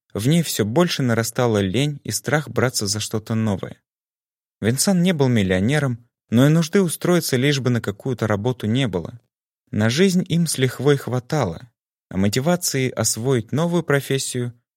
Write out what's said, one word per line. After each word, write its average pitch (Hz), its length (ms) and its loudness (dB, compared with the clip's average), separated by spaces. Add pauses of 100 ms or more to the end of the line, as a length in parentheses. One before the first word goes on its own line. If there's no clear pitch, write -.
(120)
в 107 160 -2
ней 165 140 4
всё - 240 -2
больше 151 360 0
нарастала 113 560 0
лень 127 460 -2
и - 60 -6
страх - 380 -2
браться 113 380 -2
за 104 140 -4
что-то 107 340 -6
новое. 110 460 -2 (800)
Винсан 139 420 2
не 185 100 4
был 139 160 2
миллионером, 117 800 2 (240)
но 120 160 6
и 147 40 6
нужды 165 320 2
устроиться 165 540 0
лишь 135 240 0
бы 123 100 0
на 117 100 2
какую-то 113 460 -4
работу 107 400 -2
не 123 220 0
было. 90 300 -6 (520)
На 107 180 0
жизнь 180 400 2
им 170 180 0
с - 120 -4
лихвой 131 380 2
хватало, 123 760 -4 (400)
а 90 80 -4
мотивации 131 720 0
освоить 113 640 -2
новую 170 300 0
профессию – 135 680 -2 (240)